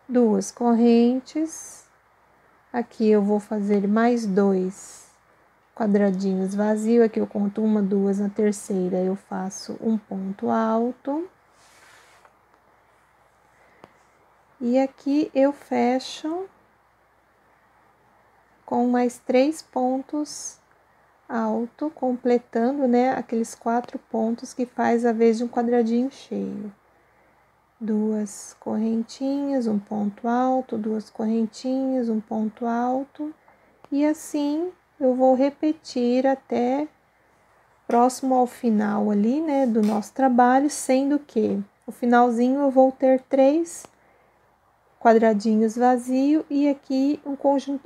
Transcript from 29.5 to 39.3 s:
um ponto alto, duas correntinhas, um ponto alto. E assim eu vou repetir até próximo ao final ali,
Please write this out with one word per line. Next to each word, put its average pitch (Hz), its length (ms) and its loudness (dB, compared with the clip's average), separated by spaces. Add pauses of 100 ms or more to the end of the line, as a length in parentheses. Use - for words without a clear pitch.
um 208 100 0
ponto 208 500 -6
alto, 254 500 0
duas 214 320 -6
correntinhas, 247 960 -2
um 220 140 -2
ponto 220 440 -6
alto. 254 680 -4 (580)
E 285 140 0
assim 302 680 -2 (260)
eu 254 160 2
vou 254 220 4
repetir 262 880 0
até 269 600 -2 (1000)
próximo 254 480 2
ao 254 140 2
final 214 640 0
ali, 226 300 0